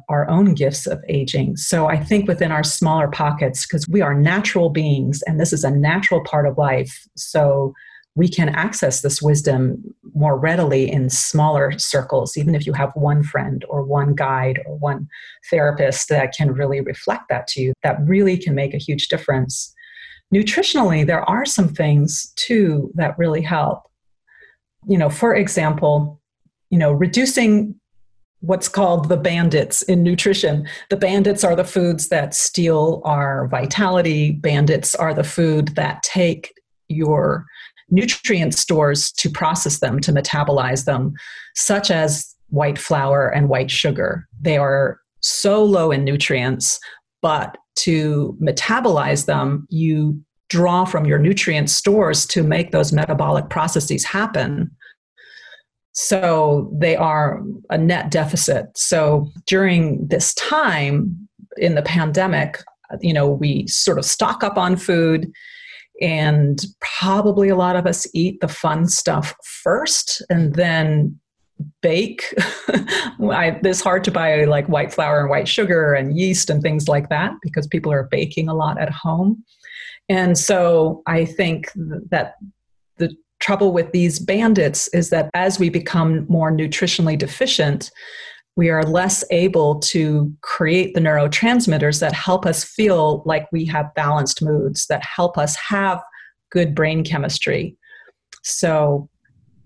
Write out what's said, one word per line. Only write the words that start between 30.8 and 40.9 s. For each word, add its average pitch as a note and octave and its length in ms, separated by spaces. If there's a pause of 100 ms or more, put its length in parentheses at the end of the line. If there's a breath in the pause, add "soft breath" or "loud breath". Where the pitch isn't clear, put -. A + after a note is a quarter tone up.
The G3 80
bandits G3 460
are F3 120
the F3+ 80
foods F3 460
that D3 240
steal D#3+ 720
our C#3 440
vitality. D3+ 840
Bandits D3+ 640
are D#3+ 180
the D3+ 100
food D#3 460
that D3 340
take - 500 (340)
your D3+ 580 (440 loud breath)
nutrient F3 640
stores D3 600
to - 160
process D#3 500
them, C3 220
to E3 100
metabolize C#3 760
them, C3+ 280 (420 loud breath)